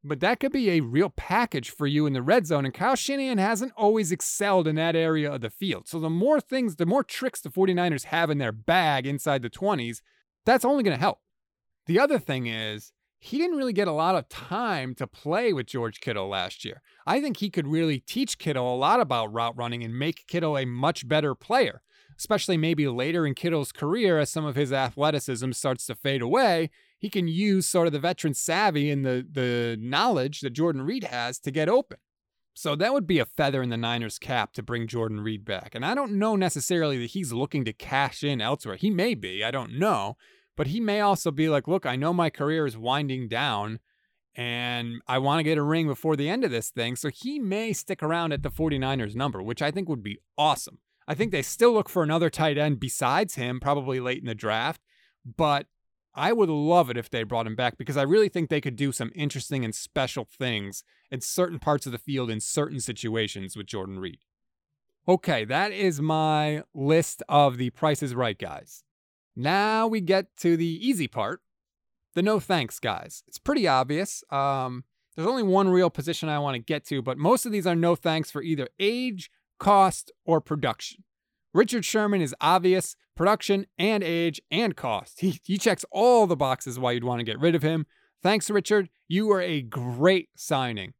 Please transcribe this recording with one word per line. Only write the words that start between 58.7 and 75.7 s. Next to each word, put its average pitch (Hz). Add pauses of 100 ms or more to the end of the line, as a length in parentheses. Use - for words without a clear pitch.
do 139
some -
interesting 139
and 110
special -
things 104 (260)
in 131
certain 170
parts 147
of 127
the 117
field 131
in 110
certain 147
situations 110
with 104
Jordan 95
Reed. 92 (880)
Okay, 160
that 175
is 185
my 156 (100)
list 156
of 143
the 123
Price 151
is 123
Right 117
guys. - (520)
Now 202
we 220
get 190
to 170
the 165
easy 175
part, 117 (720)
the 175
no 208
thanks 156
guys. -
It's -
pretty 269
obvious. 143
Um, 135 (320)
there's 160
only 247
one 190
real 180